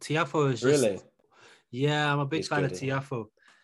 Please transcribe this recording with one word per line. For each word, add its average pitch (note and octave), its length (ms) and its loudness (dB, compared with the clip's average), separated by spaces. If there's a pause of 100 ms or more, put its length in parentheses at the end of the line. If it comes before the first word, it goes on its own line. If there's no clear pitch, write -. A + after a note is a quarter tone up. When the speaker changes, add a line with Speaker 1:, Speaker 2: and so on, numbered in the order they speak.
Speaker 1:
Tiafoe D3+ 520 0
is A2 80 -4
just C3+ 220 4
Speaker 2:
Really? G2 160 0 (720)
Speaker 1:
Yeah, D3 420 0
I'm C#3+ 80 0
a C#3+ 60 0
big D3+ 140 -2
Speaker 2:
He's D3 80 -6
Speaker 1:
fan D3 140 0
Speaker 2:
good, C#3 60 2
Speaker 1:
of C3+ 40 -2
Speaker 2:
isn't C3 140 -8
he? C3 60 -2
Speaker 1:
Tiafoe. C3+ 340 -6 (380)